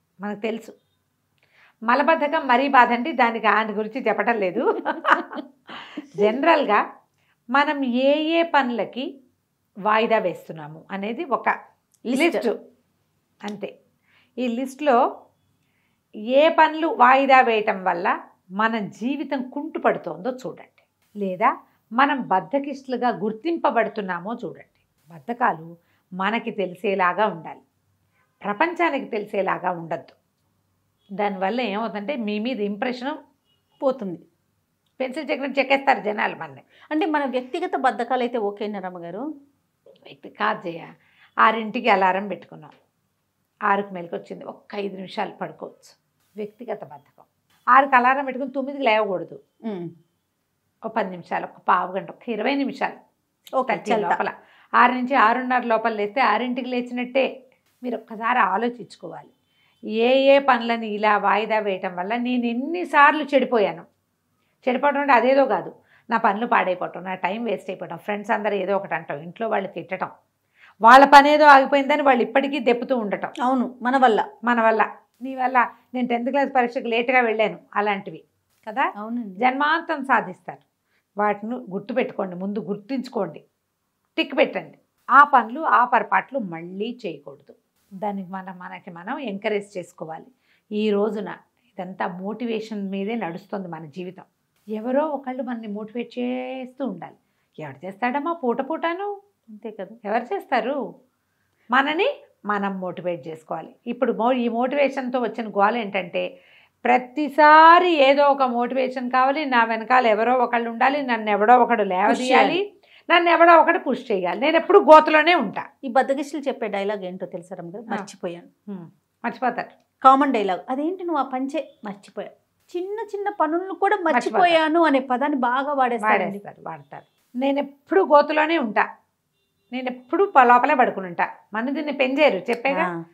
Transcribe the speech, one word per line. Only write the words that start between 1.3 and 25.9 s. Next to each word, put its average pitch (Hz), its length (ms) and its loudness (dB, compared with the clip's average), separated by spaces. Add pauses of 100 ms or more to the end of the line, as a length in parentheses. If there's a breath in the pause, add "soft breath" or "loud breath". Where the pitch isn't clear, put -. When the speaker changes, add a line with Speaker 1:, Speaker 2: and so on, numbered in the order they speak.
Speaker 1:
మలబద్ధకం 294 640 0
మరీ 262 220 2
బాధండి, 247 440 4
దానికి 226 340 0
ఆయన 208 320 0
గురించి 220 300 -4
చెప్పటం 226 320 0
లేదు. 226 380 -2
<laughs> - 1400 -6
జనరల్గా 247 760 2 (580)
మనం 285 340 0
ఏ 269 380 2
ఏ 330 200 0
పనులకి 262 760 -4 (580)
వాయిదా 220 400 2
వేస్తున్నాము 160 720 -8
అనేది 208 340 -6
ఒక 226 240 -2 (580)
Speaker 2:
లిస్ట్. 247 300 0
Speaker 1:
లిస్ట్. 226 120 -2 (960)
అంతే. - 340 -12 (600)
ఈ 254 80 -4
లిస్ట్లో 269 760 0 (960)
ఏ 262 320 2
పనులు 320 380 2
వాయిదా 262 540 4
వేయటం 214 440 0
వల్ల 185 360 -2 (300)
మన 220 280 -2
జీవితం 262 720 -6
కుంటుపడుతోందో 202 800 -4
చూడండి, - 520 -16 (360)
లేదా 202 380 -2 (360 soft breath)
మనం 254 360 0
బద్ధకిష్టులుగా 247 800 -2
గుర్తింపబడుతున్నామో 214 1400 -4
చూడండి. - 680 -20
బద్ధకాలు 170 640 -6 (360)